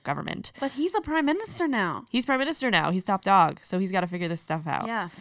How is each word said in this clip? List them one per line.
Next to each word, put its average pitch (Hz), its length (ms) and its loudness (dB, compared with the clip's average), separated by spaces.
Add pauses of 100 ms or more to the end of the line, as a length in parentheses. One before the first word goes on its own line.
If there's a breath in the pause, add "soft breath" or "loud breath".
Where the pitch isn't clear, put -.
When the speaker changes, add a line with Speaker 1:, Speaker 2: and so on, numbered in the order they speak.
Speaker 1:
government. 143 540 -6
Speaker 2:
But 269 140 -4
he's 320 220 -2
a 403 80 0
prime 311 240 0
minister 349 420 0
now. 196 400 -2
Speaker 1:
He's 247 160 0
prime 262 140 2
minister 269 320 0
now. 160 200 2
He's 185 140 0
top 196 200 0
dog, 175 380 6
so - 160 -4
he's 190 140 -2
gotta 180 140 0
figure 175 200 -4
this 165 140 -4
stuff 160 260 -4
out. - 200 -2
Speaker 2:
Yeah. 214 240 -4 (100)